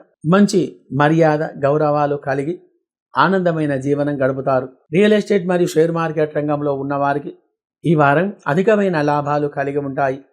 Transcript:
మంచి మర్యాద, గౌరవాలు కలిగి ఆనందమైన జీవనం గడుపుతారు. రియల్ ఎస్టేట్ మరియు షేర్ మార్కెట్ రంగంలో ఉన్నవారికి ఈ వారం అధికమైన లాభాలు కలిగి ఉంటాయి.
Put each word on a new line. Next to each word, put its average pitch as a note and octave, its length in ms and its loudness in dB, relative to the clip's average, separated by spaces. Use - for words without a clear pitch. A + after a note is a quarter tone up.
మంచి G3 280 4
మర్యాద, D#3 440 2
గౌరవాలు D3 500 0
కలిగి C#3+ 400 -6
ఆనందమైన D#3+ 640 0
జీవనం C#3+ 460 -2
గడుపుతారు. C3 460 0
రియల్ G#3 200 4
ఎస్టేట్ G3+ 340 0
మరియు F3 200 2
షేర్ E3 240 2
మార్కెట్ D#3 460 -2
రంగంలో D3 360 -2
ఉన్నవారికి C#3 580 -4
ఈ D#3+ 100 4
వారం D3+ 380 2
అధికమైన F#3+ 540 2
లాభాలు D3 460 0
కలిగి C#3+ 300 -4
ఉంటాయి. C#3 400 -4